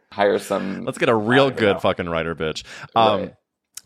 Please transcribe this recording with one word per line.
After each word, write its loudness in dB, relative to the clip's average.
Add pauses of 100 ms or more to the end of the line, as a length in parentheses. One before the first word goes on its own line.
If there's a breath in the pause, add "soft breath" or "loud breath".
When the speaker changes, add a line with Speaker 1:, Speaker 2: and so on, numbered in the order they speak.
(140)
Speaker 1:
Hire 2
some -6
Speaker 2:
Let's -8
get 0
a 4
real 4
Speaker 1:
I 0
don't -6
Speaker 2:
good 4
Speaker 1:
know. -10
Speaker 2:
fucking -2
writer, -4
bitch. -6 (320 loud breath)
Um, 2
Speaker 1:
Right. -10 (520)